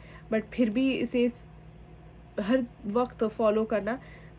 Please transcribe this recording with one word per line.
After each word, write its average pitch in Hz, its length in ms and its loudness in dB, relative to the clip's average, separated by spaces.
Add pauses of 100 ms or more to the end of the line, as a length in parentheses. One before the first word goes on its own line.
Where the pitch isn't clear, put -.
(340)
but 220 80 2 (120)
फिर 240 160 2
भी 262 240 2
इसे 240 360 0
स-, - 160 -10 (920)
हर 240 240 2 (240)
वक्त 240 360 0
फॉलो 220 400 2
करना, 220 360 -2 (400)